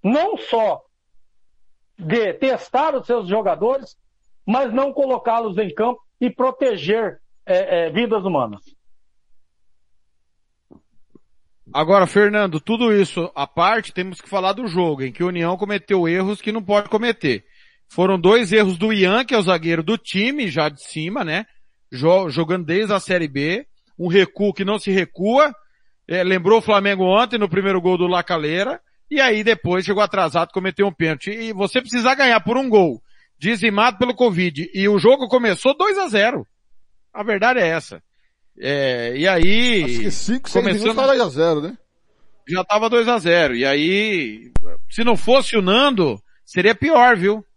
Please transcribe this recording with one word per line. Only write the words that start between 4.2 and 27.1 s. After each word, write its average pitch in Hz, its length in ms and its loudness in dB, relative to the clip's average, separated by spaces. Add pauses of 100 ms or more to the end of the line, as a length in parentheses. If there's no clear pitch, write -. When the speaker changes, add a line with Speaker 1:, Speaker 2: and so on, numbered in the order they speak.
Speaker 1:
mas 254 260 -2
não 269 220 -2
colocá-los 233 640 -4
em 202 180 -4
campo 233 240 -2 (220)
e 247 80 -2
proteger, 233 920 -2 (280)
é, 180 400 0
é, 160 40 -4
vidas 214 320 -2
humanas. 127 380 -4 (3000)
Speaker 2:
Agora, 170 340 4
Fernando, 202 540 0
tudo 226 320 0
isso 190 420 0
à 143 120 -4
parte, 202 480 0
temos 180 260 -8
que - 80 -20
falar 190 240 -2
do 233 140 -6
jogo, 160 380 -2
em 127 60 -8
que 175 140 -6
o 180 40 -2
União 175 280 -4
cometeu 196 500 -2
erros 190 360 -2
que 208 100 -6
não 226 100 -6
pode 202 280 0
cometer. 214 560 -2 (420)
Foram 185 320 0
dois 202 320 4
erros 196 240 2
do 220 160 -2
Ian, 202 320 2
que 254 100 -2
é 226 40 4
o 202 40 2
zagueiro 165 400 0
do 160 140 -2
time, 233 520 -4
já 156 200 -2
de 143 160 -12
cima, 175 400 -8
né? 170 220 -6 (440)
Jo-, 170 380 2
jogando 165 380 -4
desde 196 260 -2
a 190 80 0
Série 175 260 -2
B, 151 400 -4 (320)
um 170 80 -6
recuo 196 460 2
que 196 140 -6
não 208 120 -2
se 196 120 -6
recua, 214 600 0 (560)
é, 175 160 -2
lembrou 185 360 2
o 214 40 0
Flamengo 196 420 0
ontem 220 340 2